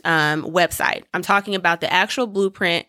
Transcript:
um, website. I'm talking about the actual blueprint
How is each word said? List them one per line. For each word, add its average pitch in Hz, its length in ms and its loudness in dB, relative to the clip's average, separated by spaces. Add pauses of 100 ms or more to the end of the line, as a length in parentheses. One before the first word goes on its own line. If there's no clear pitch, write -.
um, 156 380 2
website. 160 600 0 (100)
I'm 180 80 -4
talking 202 340 0
about 170 260 0
the - 100 -2
actual 214 360 0
blueprint 190 600 -2